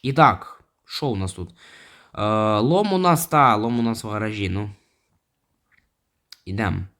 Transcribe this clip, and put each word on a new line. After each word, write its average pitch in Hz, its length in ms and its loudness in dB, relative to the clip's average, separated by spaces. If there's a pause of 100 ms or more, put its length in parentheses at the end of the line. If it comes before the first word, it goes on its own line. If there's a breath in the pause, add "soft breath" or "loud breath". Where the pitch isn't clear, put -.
І 135 100 -4
так, 131 520 2 (200)
що - 220 -8
у 117 100 -2
нас 95 160 -4
тут? 90 180 -12 (640 loud breath)
Е, 104 100 -6 (340)
лом 180 340 2
у 185 60 2
нас, 175 280 2
та, 135 300 4
лом 117 220 -2
у 117 40 0
нас 113 220 -2
в 113 40 -10
гаражі, 107 400 -4
ну. 101 220 -4 (1700)
Ідем. 95 420 -4 (140)